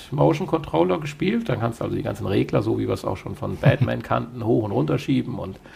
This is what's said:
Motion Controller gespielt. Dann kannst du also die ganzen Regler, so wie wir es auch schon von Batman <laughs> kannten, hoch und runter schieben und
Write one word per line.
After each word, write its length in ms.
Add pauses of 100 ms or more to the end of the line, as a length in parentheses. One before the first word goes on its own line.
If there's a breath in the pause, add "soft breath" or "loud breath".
(120)
Motion 360
Controller 520
gespielt. 500
Dann 100
kannst 220
du 20
also 120
die 80
ganzen 240
Regler, 340
so 180
wie 80
wir 60
es 100
auch 140
schon 180
von 220
Batman 440
<laughs> 20
kannten, 420
hoch 180
und 80
runter 280
schieben 380
und 220 (160 loud breath)